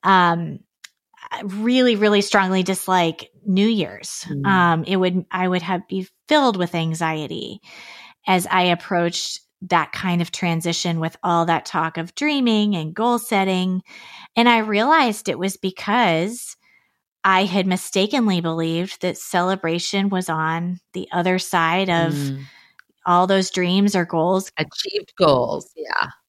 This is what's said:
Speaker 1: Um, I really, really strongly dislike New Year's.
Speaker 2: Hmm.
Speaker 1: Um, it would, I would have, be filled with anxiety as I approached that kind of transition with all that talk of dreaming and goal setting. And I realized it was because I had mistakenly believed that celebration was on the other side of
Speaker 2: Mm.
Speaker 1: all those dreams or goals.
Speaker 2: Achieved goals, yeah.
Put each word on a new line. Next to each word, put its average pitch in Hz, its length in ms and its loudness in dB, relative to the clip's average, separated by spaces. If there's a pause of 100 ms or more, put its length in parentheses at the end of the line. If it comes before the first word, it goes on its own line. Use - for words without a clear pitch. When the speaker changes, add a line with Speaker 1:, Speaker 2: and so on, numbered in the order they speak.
Speaker 1:
Um, 170 560 2 (720)
I - 120 -10
really, 233 520 2
really 208 260 4
strongly 190 420 2
dislike 180 680 0 (140)
New 196 220 2
Year's. 185 560 -4
Speaker 2:
Hmm. 143 220 -6
Speaker 1:
Um, 175 400 4
it 190 120 0
would, 185 340 0
I 185 160 -2
would 180 160 0
have, 180 240 -4
be 190 200 -6 (220)
filled 269 280 4
with 175 180 -2
anxiety 160 880 -4 (640)
as 185 200 2
I 185 160 2
approached 175 760 -2 (220)
that 175 300 0
kind 175 280 -2
of 165 100 -4
transition 170 680 -2
with 160 240 -4
all 170 240 2
that 165 180 0
talk 160 320 -4
of 165 180 -8
dreaming 233 600 2
and 156 200 -6
goal 240 240 0
setting. 185 640 0 (540)
And 233 140 4
I 233 100 6
realized 220 720 2
it 139 100 -4
was 190 180 -4
because 202 1000 0 (640)
I 190 220 4
had 185 220 0
mistakenly 196 760 0
believed 165 600 -2
that 180 160 -4
celebration 185 920 -2
was 185 200 -4
on 165 500 -4 (140)
the - 180 -8
other 185 280 0
side 180 500 0
of 170 240 0
Speaker 2:
Mm. 135 320 -6 (600)
Speaker 1:
all 180 220 4
those 190 240 2
dreams 190 440 2
or 175 100 2
goals. 175 520 0
Speaker 2:
Achieved - 600 -8
goals, 127 580 2
yeah. - 340 -6 (200)